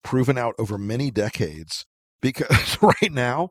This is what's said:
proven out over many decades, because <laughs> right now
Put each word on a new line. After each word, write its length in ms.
proven 340
out 200
over 200
many 340
decades, 720
because 580
<laughs> 20
right 300
now 400